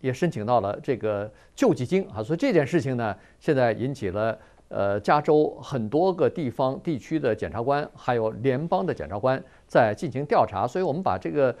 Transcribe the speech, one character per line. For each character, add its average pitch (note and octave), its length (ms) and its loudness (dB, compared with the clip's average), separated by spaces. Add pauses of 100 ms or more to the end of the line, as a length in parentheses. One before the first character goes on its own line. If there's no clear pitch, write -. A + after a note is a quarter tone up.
也 C3 120 -2
申 E3 180 0
请 - 160 -6
到 A#2+ 140 4
了 G2+ 200 -2
这 C#3 160 -2
个 G#2 320 -2 (280)
救 A3 180 4
济 B2 100 -2
金 F#3 300 0
啊。 A2 80 -6
所 A2 100 -4
以 E3+ 40 0
这 C4+ 160 0
件 D#3 120 4
事 D3+ 160 0
情 B2 160 -2
呢， A2+ 160 -2 (280)
现 D#3 160 2
在 B2 160 4
引 C3 200 -4
起 G#2 180 -6
了， A2 280 -2 (300)
呃， G2+ 320 0
加 D3+ 200 4
州 D3+ 400 2
很 A#2+ 280 -6
多 E3 240 2
个 D3 180 2
地 D3+ 180 -4
方 C3 300 -2
地 E3 180 -4
区 D#3 220 -6
的 B2+ 160 0
检 F#2+ 160 -4
察 A2 100 -6
官， C#3 360 0
还 - 180 -2
有 A2 160 0
联 C3 380 -2
邦 F#3+ 180 0
的 C#3 80 -2
检 D2 140 -8
察 G2 100 -8
官 C3 240 0 (240)
在 A2+ 280 4
进 D3 180 -6
行 C#3 140 -4
调 D3+ 200 4
查。 G2+ 200 -2
所 F#3 140 -4
以 F#3 40 0
我 D#3 80 0
们 F#3 100 -4
把 G2 160 0
这 E3 120 -6
个 C3+ 300 2